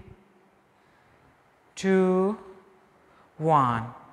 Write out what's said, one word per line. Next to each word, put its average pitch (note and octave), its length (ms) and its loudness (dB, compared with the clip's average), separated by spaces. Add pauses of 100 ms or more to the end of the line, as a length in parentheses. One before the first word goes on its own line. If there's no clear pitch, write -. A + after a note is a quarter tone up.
(1800)
two, F#3+ 580 0 (1040)
one। B2+ 520 0 (220)